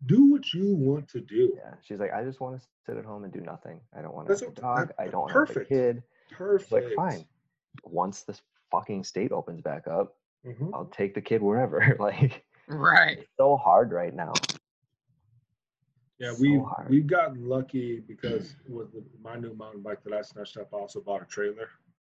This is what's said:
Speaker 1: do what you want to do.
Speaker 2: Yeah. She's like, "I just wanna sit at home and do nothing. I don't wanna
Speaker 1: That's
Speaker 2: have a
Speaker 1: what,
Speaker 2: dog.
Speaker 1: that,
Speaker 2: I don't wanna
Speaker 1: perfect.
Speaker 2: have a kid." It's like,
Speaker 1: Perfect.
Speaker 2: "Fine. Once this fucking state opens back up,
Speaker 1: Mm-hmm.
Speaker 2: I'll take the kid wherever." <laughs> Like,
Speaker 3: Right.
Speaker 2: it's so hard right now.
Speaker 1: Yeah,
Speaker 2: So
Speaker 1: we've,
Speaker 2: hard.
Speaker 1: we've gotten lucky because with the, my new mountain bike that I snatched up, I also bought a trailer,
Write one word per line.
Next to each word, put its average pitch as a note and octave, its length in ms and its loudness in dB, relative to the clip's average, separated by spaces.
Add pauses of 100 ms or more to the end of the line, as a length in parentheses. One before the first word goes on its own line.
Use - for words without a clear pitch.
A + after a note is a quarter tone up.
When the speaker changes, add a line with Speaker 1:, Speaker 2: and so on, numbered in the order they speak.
Speaker 1:
do B3+ 280 10
what C#4 200 -2
you G3 220 2
want C#3+ 340 0
to B2 120 -8
do. A#2+ 340 2
Speaker 2:
Yeah. - 260 -16
She's G3 180 -10
like, G#2 120 -2
"I A2 140 -4
just C3 160 -10
wanna B2+ 180 -10 (260)
sit A2+ 120 -10
at A2 80 -10
home G#2 180 -14
and F#2+ 80 -14
do G2 100 -12
nothing. E2 380 -14 (160)
I D#2+ 60 -16
don't D#2 120 -12
wanna - 140 -12
Speaker 1:
That's G3+ 140 2
Speaker 2:
have - 80 -10
a - 20 -16
Speaker 1:
what, - 100 -18
Speaker 2:
dog. B2 280 0
Speaker 1:
that, - 100 -18
Speaker 2:
I F#2 80 -4
don't - 140 -4
wanna C#2 120 -4
Speaker 1:
perfect. D4 260 4
Speaker 2:
have G2+ 60 -6
a - 40 -8 (240)
kid." B2 100 -12 (280)
It's G3 400 0
like, - 120 4
Speaker 1:
Perfect. A#3 120 -6
Speaker 2:
"Fine. C#3+ 300 -2 (580)
Once F2 400 -4
this - 180 -14 (300)
fucking F#2+ 320 -4
state G2 280 -4
opens E2 300 -6
back D2+ 260 -8
up, E2 280 -2 (300)
Speaker 1:
Mm-hmm. B2+ 280 -8
Speaker 2:
I'll - 120 -8
take G2+ 300 -6
the G#2 60 -8
kid A2 200 0
wherever." G#2 380 2
<laughs> - 200 4
Like, G#2 460 0 (220)
Speaker 3:
Right. D#3+ 520 4
Speaker 2:
it's - 180 -20
so C#3 200 6
hard G2+ 340 6
right F2 220 -4
now. D#2+ 180 -8 (1900)
Speaker 1:
Yeah, A#2+ 140 -8
Speaker 2:
So A#2 80 -2
Speaker 1:
we've, C#3 200 6
Speaker 2:
hard. - 280 -6
Speaker 1:
we've D3 180 6
gotten C#3+ 400 0
lucky B2+ 540 -4
because A2 540 -6 (120)
with A2+ 240 -12
the, A2 120 -16 (180)
my A2+ 160 -14
new A#2 160 -10
mountain G#2+ 280 -16
bike G#2 220 -10
that G#2 100 -10
I G#2 80 -2
snatched G#2 360 -14
up, G#2 160 -12
I G#2 40 -6
also G2+ 240 -10
bought G2 200 -6
a F2 40 -18
trailer, G#2 440 -6 (320)